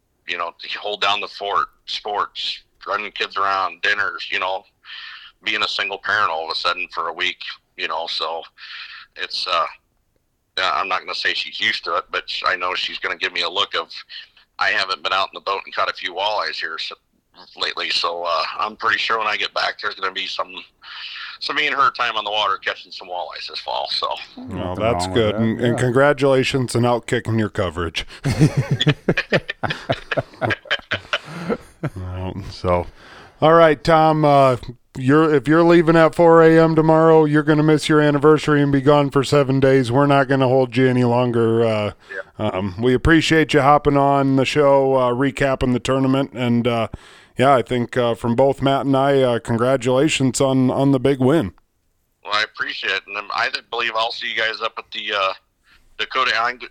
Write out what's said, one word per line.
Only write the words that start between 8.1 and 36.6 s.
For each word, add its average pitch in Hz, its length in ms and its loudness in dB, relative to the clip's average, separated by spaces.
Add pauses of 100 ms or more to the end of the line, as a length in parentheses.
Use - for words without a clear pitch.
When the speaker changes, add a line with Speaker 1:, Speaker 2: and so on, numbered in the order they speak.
Speaker 1:
it's, - 320 -10
uh, 85 180 0 (920)
yeah, 92 160 0
I'm 95 160 -4
not 92 100 -4
gonna 87 160 -10
say 92 180 -4
she's 82 280 -10
used 107 240 -4
to 85 100 -6
it, 90 160 -4
but - 180 -6
sh-, - 160 -8
I 90 120 -2
know 90 180 -4
she's 87 240 -8
gonna 92 160 -6
give 90 160 -6
me 87 100 -6
a 85 80 -4
look 95 240 -6
of, 85 160 -6 (720)
"I 98 120 -2
haven't 95 300 -4
been 95 120 -4
out 95 160 -2
in - 40 -20
the 85 60 -14
boat 98 240 -6
and - 100 -20
caught 95 160 -4
a 85 40 -4
few 90 200 -10
walleyes 92 460 -4
here 80 180 -10
s-, - 140 -12 (640)
lately," 90 340 -6
so, 85 360 -4
uh, 80 180 -2 (160)
I'm 107 160 -6
pretty 107 240 -2
sure 113 180 -2
when 107 100 -2
I 104 100 -2
get - 160 -6
back, 98 280 -4
there's 104 140 -8
gonna 95 160 -6
be 92 160 -8
some, 92 260 -10 (840)
some 147 160 -6
me 151 120 0
and 135 80 -4
her 135 160 2
time 117 260 -4
on 104 80 -4
the 104 60 -8
water 101 260 0
catching 95 340 -8
some - 160 -16
walleyes 85 400 -10
this 78 140 -12
fall, 64 300 -6
so. - 220 -4 (220)
Speaker 2:
Well, 90 400 -8
Speaker 3:
Nothing 98 80 -6
Speaker 2:
that's 98 220 0
Speaker 3:
wrong 92 80 -6
with 117 100 2
Speaker 2:
good, 107 120 0
Speaker 3:
that. 110 60 -2
Speaker 2:
and, 113 200 -2
and 120 180 0
Speaker 3:
Yeah. 123 60 -2
Speaker 2:
congratulations 135 920 2
on 120 100 2
out 120 220 0
kicking 113 320 -2
your 107 100 0
coverage. 85 560 -4 (180)
<laughs> - 0 -
Speaker 3:
<laughs> 139 80 -2 (3750)
Speaker 2:
Well, 92 400 -8 (160)
so, 87 340 -2 (560)
all 156 120 6
right, 165 300 6
Tom, 156 400 4
uh, 139 340 6 (380)
you're, 151 380 2
if 135 140 2
you're 160 160 6
leaving 170 320 6
at 160 180 6
four 165 300 8
A 160 180 8